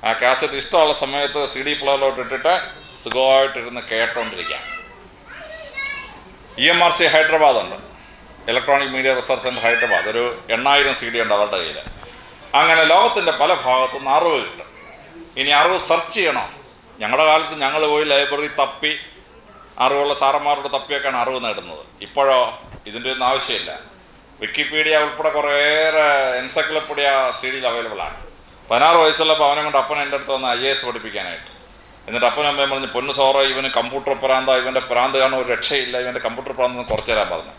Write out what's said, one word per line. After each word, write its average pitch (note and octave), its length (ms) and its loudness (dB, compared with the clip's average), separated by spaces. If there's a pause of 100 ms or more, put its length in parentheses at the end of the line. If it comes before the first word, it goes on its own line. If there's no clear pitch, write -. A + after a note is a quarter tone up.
(100)
ആ A2+ 40 0
കാസറ്റ് C3 400 0
ഇഷ്ടമുള്ള D3+ 400 2
സമയത്ത് C#3+ 600 -4
സി C3 60 -8
ഡി C#3+ 140 -4
പ്ലെയറിലോട്ട് C#3 460 0
ഇട്ടിട്ട് C3+ 420 -2 (420)
സുഖമായിട്ടിരുന്ന് B2+ 760 0
കേട്ടോണ്ടിരിക്കാം. A2+ 760 -4 (2000)
ഇ C3+ 120 2
എം F3 140 4
ആർ E3+ 80 4
സി - 120 0
ഹൈദരാബാദ് D#3 540 4
ഉണ്ട്, F#2 180 -4 (760)
ഇലക്ട്രോണിക് C#3 380 0
മീഡിയ C3 240 0
റിസർച്ച് B2+ 300 -2
സെന്റർ B2 180 -4
ഹൈദരാബാദ്, A#2 480 0
ഒരു A#2 400 -4
എണ്ണായിരം C#3 460 2
സി B2 100 -8
ഡി A#2 160 -4
ഉണ്ട് G#2+ 120 0
അവരുടെ G2+ 240 0
കയ്യിൽ. D#2+ 240 -6 (760)
അങ്ങനെ D#3+ 280 6
ലോകത്തിൻ്റെ F3+ 480 4
പല D3 220 2
ഭാഗത്തുനിന്ന് C3 580 0
അറിവ് D#3 300 2
കിട്ടും. - 240 -12 (720)
ഇനി C3+ 120 -2
അറിവ് D#3+ 300 4
സെർച്ച് E3 340 0
ചെയ്യണോ? D3 360 0 (500)
ഞങ്ങളുടെ A#2+ 260 2
കാലത്ത് D#3 360 2
ഞങ്ങൾ D3+ 260 0
പോയി D3+ 160 2
ലൈബ്രറി C#3+ 440 0
തപ്പി D3 520 -2 (800)
അറിവുള്ള C#3 340 2
സാറന്മാരോട് C#3+ 600 0
തപ്പിയൊക്കെയാണ് C#3 440 -4
അറിവ് B2 280 -4
നേടുന്നത്. F#2 340 -8 (220)
ഇപ്പോഴോ B2+ 580 2 (280)
ഇതിൻ്റെ A#2+ 240 -8
ഒന്നും B2+ 160 -2
ആവശ്യമില്ല. G#2 520 -2 (640)
Wikipedia D3+ 540 0
ഉൾപ്പെടെ D3+ 340 2
കുറേയേറെ D3 1080 2
എൻസൈക്ലോപീഡിയ C#3 1040 0
സി C3 60 -6
ഡിയിൽ C3 200 -2
അവൈലബിൾ A2+ 340 -4
ആണ്. - 260 -10 (440)
പതിനാറ് D3+ 260 6
വയസ്സുള്ളപ്പോൾ D#3 500 4
അവനെ D3 160 2
കൊണ്ട് D3+ 140 0
അപ്പൻ D3 240 0
എൻ്റെ C#3 140 -4
അടുത്ത് C3+ 160 -4
വന്ന് C3 160 -2
ഐ B2 180 -2
എ C3+ 60 2
എസ് C3 140 -4
പഠിപ്പിക്കാനായിട്ട്. G#2 680 -8 (560)
എന്നിട്ട് A#2 180 -2
അപ്പനും D3 220 2
അമ്മയും C#3 220 0
പറഞ്ഞു, C3+ 180 -4
"പൊന്നു B2+ 260 -4
സോറ, C#3 240 4
ഇവന് C3+ 300 0
കമ്പ്യൂട്ടർ C3 460 -2
ഭ്രാന്താ, C3 420 2
ഇവൻ്റെ C3 240 0
ഭ്രാന്ത് B2 380 0
കാരണം C3 240 2
ഒരു B2 60 -4
രക്ഷയില്ല, B2 500 -2
ഇവൻ്റെ B2 220 -4
കമ്പ്യൂട്ടർ A#2 320 -6
ഭ്രാന്ത് B2 260 0
ഒന്ന് A#2+ 120 -8
കുറച്ചു A2 220 -2
തരാൻ" G#2 180 2
പറഞ്ഞു. D#2+ 300 -8